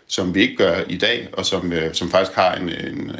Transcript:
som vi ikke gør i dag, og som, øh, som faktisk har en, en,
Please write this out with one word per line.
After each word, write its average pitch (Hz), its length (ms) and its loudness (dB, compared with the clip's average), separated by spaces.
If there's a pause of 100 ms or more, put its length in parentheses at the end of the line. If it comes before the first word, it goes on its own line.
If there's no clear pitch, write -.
som 90 280 -2
vi 95 60 4
ikke 87 160 2
gør 87 180 4 (140)
i 87 80 -4
dag, 113 360 0
og 92 140 -2
som, 90 260 -2
øh, 80 220 -2
som 87 160 -4
faktisk 95 260 2
har 92 180 4
en, 87 140 -4
en, - 520 -6